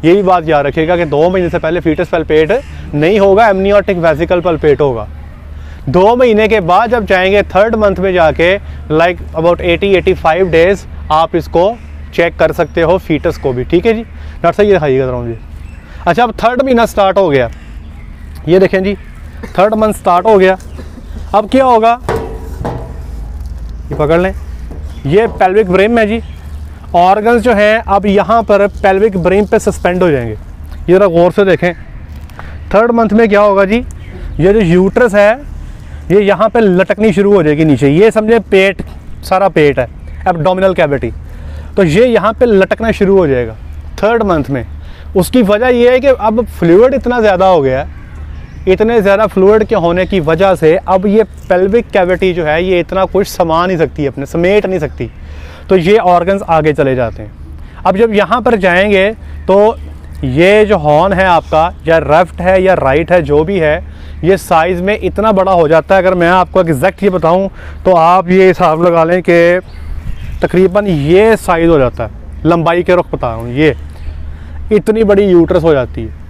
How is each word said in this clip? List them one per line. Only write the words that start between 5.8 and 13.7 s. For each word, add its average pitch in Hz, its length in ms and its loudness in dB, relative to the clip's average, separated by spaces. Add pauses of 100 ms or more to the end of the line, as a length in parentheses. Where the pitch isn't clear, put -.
दो 185 280 4
महीने 220 320 2
के 214 140 2
बाद 185 280 0
जब 233 160 -2
जाएंगे 190 380 2
third 214 320 0
month 202 200 2
में 185 160 -2
जाके, 170 440 2 (340)
like 170 320 0 (120)
about 165 280 0
eighty, 180 320 0
eighty-five 175 580 0
days, 175 340 2 (260)
आप 160 240 0
इसको 170 360 0 (420)
check 170 240 0
कर 165 140 2
सकते 165 300 -2
हो 165 160 2
fetus 165 400 -2
को 139 140 -4
भी, 123 120 -4
ठीक 175 220 0